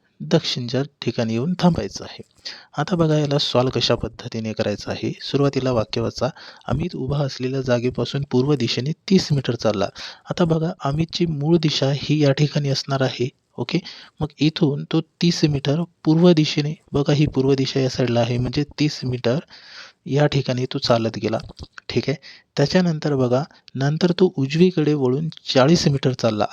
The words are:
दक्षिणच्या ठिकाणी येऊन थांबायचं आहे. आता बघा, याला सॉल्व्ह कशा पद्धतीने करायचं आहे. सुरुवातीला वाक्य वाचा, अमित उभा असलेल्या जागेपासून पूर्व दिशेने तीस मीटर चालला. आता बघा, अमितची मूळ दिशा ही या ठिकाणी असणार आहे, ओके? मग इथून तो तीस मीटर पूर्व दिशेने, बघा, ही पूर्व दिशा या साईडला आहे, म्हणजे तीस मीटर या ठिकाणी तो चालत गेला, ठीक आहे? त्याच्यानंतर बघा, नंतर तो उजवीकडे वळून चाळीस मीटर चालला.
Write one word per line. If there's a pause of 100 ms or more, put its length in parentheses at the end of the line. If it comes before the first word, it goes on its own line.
(220)
दक्षिणच्या (180)
ठिकाणी
येऊन
थांबायचं
आहे. (540)
आता
बघा,
याला
सॉल्व्ह
कशा
पद्धतीने
करायचं
आहे.
सुरुवातीला
वाक्य
वाचा, (380)
अमित
उभा
असलेल्या
जागेपासून
पूर्व
दिशेने
तीस
मीटर
चालला. (400)
आता
बघा, (120)
अमितची
मूळ
दिशा
ही
या
ठिकाणी
असणार
आहे, (280)
ओके? (400)
मग (120)
इथून
तो
तीस
मीटर (200)
पूर्व
दिशेने, (180)
बघा,
ही
पूर्व
दिशा
या
साईडला
आहे,
म्हणजे (160)
तीस
मीटर (640)
या
ठिकाणी
तो
चालत
गेला, (520)
ठीक
आहे? (400)
त्याच्यानंतर
बघा, (320)
नंतर
तो
उजवीकडे
वळून (240)
चाळीस
मीटर
चालला.